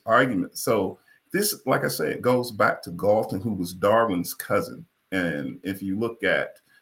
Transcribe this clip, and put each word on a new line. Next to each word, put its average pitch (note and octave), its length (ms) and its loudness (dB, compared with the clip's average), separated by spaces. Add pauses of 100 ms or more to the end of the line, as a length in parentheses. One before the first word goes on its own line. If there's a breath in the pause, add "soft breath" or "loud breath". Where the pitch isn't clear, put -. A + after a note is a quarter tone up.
arguments. A2+ 560 2
So G2+ 380 0 (320 soft breath)
this, G3+ 340 0
like C#3 160 0
I D3 60 -2
said, - 220 -4
it - 120 -6
goes B2 300 2
back G#2+ 300 2
to - 80 -12
Galton, G#2 500 2
who G#2+ 120 -2
was F2+ 220 -4
Darwin's G2+ 580 2
cousin. - 540 -4 (240)
And D2+ 540 -4
if F#2+ 180 -6
you G2 160 -2
look A2+ 240 -4
at, - 360 0 (240 soft breath)